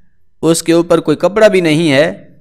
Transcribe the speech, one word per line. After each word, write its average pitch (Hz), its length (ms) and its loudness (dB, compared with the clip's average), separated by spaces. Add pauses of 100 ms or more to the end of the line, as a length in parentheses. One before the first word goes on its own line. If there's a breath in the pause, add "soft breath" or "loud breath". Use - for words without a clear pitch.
(420)
उसके 165 300 0
ऊपर 170 280 0
कोई 156 160 -2
कपड़ा 202 320 2
भी 190 120 0
नहीं 165 280 0
है 143 180 2 (340)